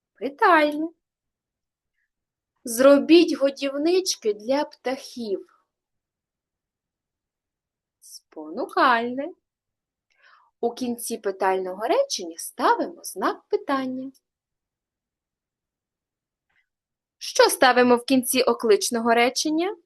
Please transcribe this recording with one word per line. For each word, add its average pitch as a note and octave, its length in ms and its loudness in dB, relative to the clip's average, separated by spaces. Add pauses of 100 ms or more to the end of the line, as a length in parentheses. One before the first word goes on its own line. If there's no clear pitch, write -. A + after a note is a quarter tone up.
(140)
Питальне. D4+ 760 0 (1700)
Зробіть C#4 680 6
годівнички C#4 1000 -2
для B3+ 320 -2
птахів. - 1000 -10 (2250)
Спонукальне. C#4+ 1300 -4 (1300)
У A#3 140 -2
кінці A#3 440 -8
питального F#3+ 680 -2
речення F4 500 -2
ставимо D4 680 -2
знак B3+ 440 -6
питання. C4+ 640 -6 (3000)
Що - 320 2
ставимо B3 460 4
в A#3+ 100 -4
кінці B3+ 360 0
окличного A#3 720 2
речення? D#4 720 0